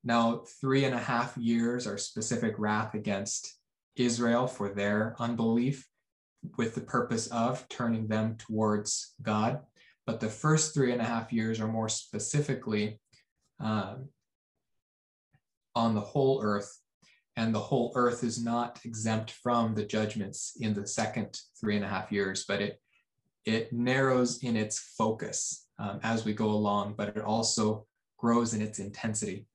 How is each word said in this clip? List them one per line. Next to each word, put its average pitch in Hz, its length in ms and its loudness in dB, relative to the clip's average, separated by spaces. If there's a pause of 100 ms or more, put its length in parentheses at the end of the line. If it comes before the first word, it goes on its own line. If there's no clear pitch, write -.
Now, 117 400 2 (180)
three 135 260 4
and 131 80 2
a 120 40 0
half 120 380 -2
years 117 500 2
are 101 120 -4
specific 110 600 -2
wrath 107 360 0
against 104 640 -4 (360)
Israel 120 540 2
for 101 220 -4
their 104 500 0
unbelief, 117 680 0 (720)
with 113 160 0
the 113 60 -2
purpose 120 480 -2
of 120 400 0
turning 113 400 -2
them 110 280 0
towards 107 880 -2
God. 107 380 0 (440)
But - 140 -4
the 110 100 -2
first 151 460 2
three 131 160 4
and 120 100 0
a 113 40 0
half 117 280 -2
years 113 280 0
are 110 80 0
more 110 200 -2
specifically, 110 1120 -2 (600)
um, 110 480 -4 (1700)
on 117 180 4
the 104 60 2
whole 135 420 4
earth, 104 380 -2 (560)
and 113 180 2
the 104 60 2
whole 117 340 0
earth 123 300 2
is 117 200 -2
not 120 400 -2
exempt 110 460 -2
from 117 460 0
the 104 80 0
judgments 107 760 -4
in 107 140 0
the 101 120 -2
second - 520 -4 (220)
three 104 160 0
and 104 80 0
a 92 40 -4
half 95 220 -4
years, 98 360 0
but 101 140 0
it, 104 200 -4 (680)
it 113 260 0
narrows 127 720 2
in 117 140 0
its 107 240 -2 (180)
focus, - 680 -2 (100)
um, 104 240 -6
as 113 220 0
we 110 80 0
go 107 180 2
along, 104 480 2
but 104 120 -2
it 107 120 -6
also 110 640 0 (320)
grows 117 340 2
in 107 80 0
its 107 200 -4
intensity. 107 760 -6